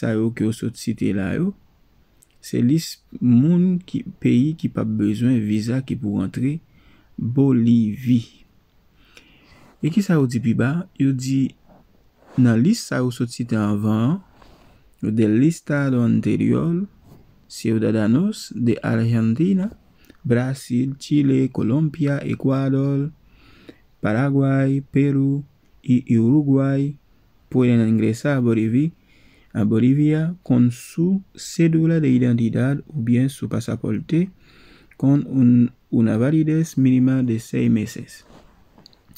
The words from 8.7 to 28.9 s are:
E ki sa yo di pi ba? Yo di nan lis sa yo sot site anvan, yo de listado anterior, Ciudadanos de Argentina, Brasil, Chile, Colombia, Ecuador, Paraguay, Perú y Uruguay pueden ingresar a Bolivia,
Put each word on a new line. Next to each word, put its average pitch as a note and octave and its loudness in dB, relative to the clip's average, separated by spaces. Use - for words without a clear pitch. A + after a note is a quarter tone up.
E D3+ -2
ki G#3 0
sa E3+ 0
yo C3+ 2
di A#2+ -4
pi A2+ 0
ba? C3 0
Yo C3+ 0
di C3 -2
nan A#2 4
lis G#3+ 2
sa C3+ -4
yo B2+ -2
sot A#2+ -6
site A#2+ -6
anvan, A2 0
yo G#2+ -2
de A2 2
listado C#3 0
anterior, A#2 0
Ciudadanos A2+ -2
de A#2+ 0
Argentina, A#2 0
Brasil, C3 -2
Chile, C3+ 0
Colombia, C#3+ -2
Ecuador, C3+ -2
Paraguay, C3+ 0
Perú C#3 0
y B2 2
Uruguay C#3 2
pueden A#2+ 4
ingresar A2+ 0
a - 0
Bolivia, A#2 2